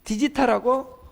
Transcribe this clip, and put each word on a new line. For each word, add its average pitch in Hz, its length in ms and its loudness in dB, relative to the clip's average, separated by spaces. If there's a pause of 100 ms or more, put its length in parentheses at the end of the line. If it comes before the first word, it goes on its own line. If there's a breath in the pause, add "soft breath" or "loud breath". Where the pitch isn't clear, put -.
디지털하고, 254 960 0 (120)